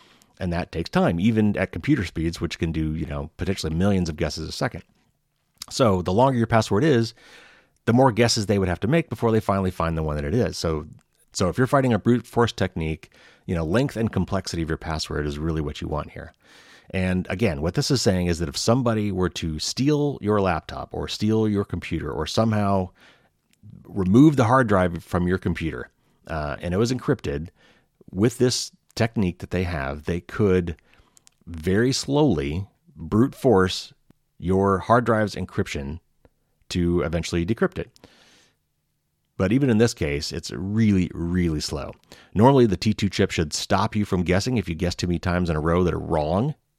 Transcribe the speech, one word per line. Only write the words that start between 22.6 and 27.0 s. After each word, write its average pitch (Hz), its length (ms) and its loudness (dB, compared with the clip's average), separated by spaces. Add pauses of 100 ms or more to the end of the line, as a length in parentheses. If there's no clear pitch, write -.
remove 101 500 6
the 127 100 4
hard 123 220 4
drive 90 360 2
from 90 240 0
your 92 100 2
computer, 78 520 -4 (380)
uh, 76 320 -6
and 87 140 -4
it 92 40 0
was 120 140 0
encrypted, 82 580 -4 (600)